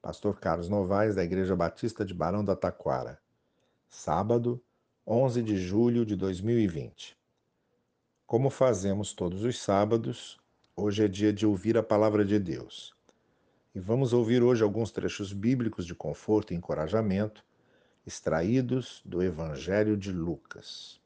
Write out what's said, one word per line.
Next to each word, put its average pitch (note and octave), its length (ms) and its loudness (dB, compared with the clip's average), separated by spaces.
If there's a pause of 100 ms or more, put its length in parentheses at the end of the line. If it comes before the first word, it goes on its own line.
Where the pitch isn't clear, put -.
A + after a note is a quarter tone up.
Pastor F#2+ 360 -4
Carlos F2 300 -2
Novaes, G2+ 460 2
da F#2 100 0
Igreja F#2 320 0
Batista F#2 480 -2
de F#2 80 -8
Barão F2 320 -2
da F#2+ 100 0
Taquara. C2+ 640 -4 (680)
Sábado, A2+ 760 -2 (440)
onze B2 360 2
de G#2+ 140 0
julho A2+ 480 2
de G#2 100 -2
dois F#2+ 280 -2
mil A#2 160 2
e A2 80 4
vinte. C#2+ 500 -8 (1080)
Como B2+ 240 2
fazemos G2+ 640 0
todos F#2 280 -4
os A#2+ 160 -2
sábados, A2+ 800 0 (380)
hoje G2+ 260 0
é G#2+ 60 4
dia G2+ 240 2
de G#2 140 0
ouvir G#2+ 320 2
a G#2+ 40 2
palavra G#2+ 440 4
de G#2 120 2
Deus. D#2 560 -8 (800)
E G2 60 -8
vamos A2+ 320 0
ouvir A#2+ 300 4
hoje A#2+ 200 6
alguns G#2+ 280 0
trechos G2 420 -4
bíblicos A2 540 -2
de E2+ 80 -8
conforto G2+ 580 -2
e F2+ 40 -2
encorajamento, G2+ 880 -2 (640)
extraídos A#2+ 960 0
do F2+ 200 -4
Evangelho F2 760 0
de G2 160 -6
Lucas. - 920 -8